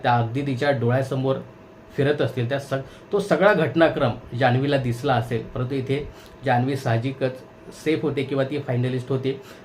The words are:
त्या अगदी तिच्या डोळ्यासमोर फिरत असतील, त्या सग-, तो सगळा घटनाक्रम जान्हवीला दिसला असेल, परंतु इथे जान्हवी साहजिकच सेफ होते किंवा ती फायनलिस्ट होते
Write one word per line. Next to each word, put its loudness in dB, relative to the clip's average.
त्या 4
अगदी 0
तिच्या 0
डोळ्यासमोर 2
फिरत 2
असतील, -2
त्या -2
सग-, -8
तो 2
सगळा 4
घटनाक्रम 2
जान्हवीला 4
दिसला 0
असेल, 0
परंतु -6
इथे -2
जान्हवी 2
साहजिकच 0
सेफ 2
होते 0
किंवा 0
ती -4
फायनलिस्ट -2
होते -2